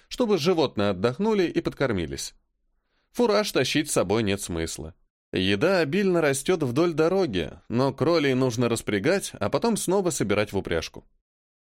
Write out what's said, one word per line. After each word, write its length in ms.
чтобы 300
животные 500
отдохнули 540
и 180
подкормились. 720
Фураж 400
тащить 380
с 20
собой 300
нет 180
смысла. 540
Еда 500
обильно 420
растёт 400
вдоль 320
дороги, 580
но 240
кролей 400
нужно 380
распрягать, 680
а 120
потом 260
снова 320
собирать 460
в 20
упряжку. 480